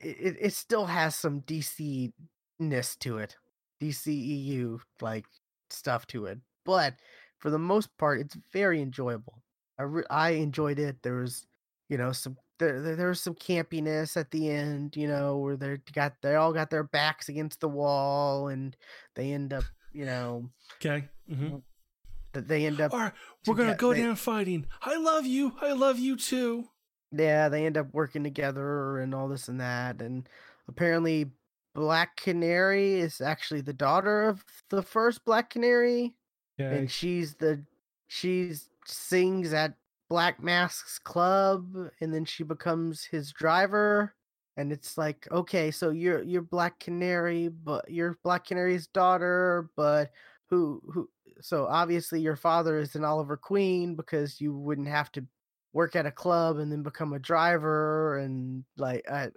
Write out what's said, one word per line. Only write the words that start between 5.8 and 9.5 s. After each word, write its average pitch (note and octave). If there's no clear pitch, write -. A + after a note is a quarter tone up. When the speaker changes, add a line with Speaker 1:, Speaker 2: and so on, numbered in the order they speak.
Speaker 1:
to G#2+
it. G2
But E3
for D3+
the D#3
most F#3+
part, C#3+
it's D3
very F#3
enjoyable. B2